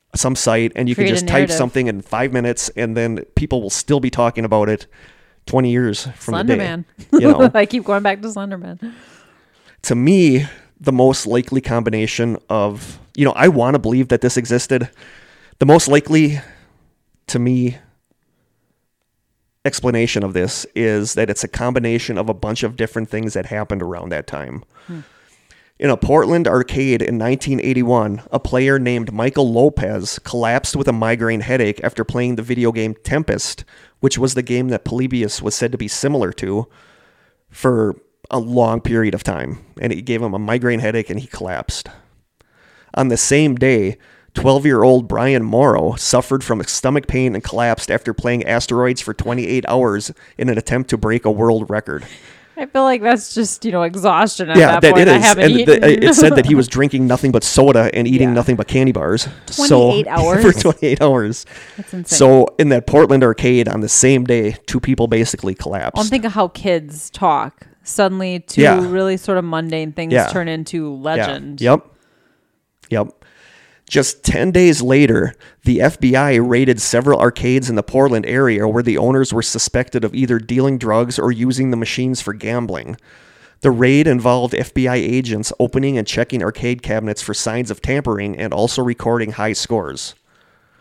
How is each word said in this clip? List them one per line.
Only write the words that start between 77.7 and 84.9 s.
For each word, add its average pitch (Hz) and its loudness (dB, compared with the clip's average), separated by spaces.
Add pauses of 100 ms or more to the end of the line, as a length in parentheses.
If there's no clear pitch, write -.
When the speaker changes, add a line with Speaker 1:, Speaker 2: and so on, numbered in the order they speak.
Speaker 1:
in 117 -2
the 104 0
Portland 127 0
area 117 0
where 117 0
the 95 0
owners 131 2
were 117 0
suspected 117 -4
of 104 -4
either 123 0
dealing 127 0
drugs 120 -2
or 120 0
using 127 -2
the 120 0
machines 127 -4
for 101 -8
gambling. 107 -8 (640)
The 135 4
raid 131 4
involved 123 0
F - -6
B 127 0
I 127 0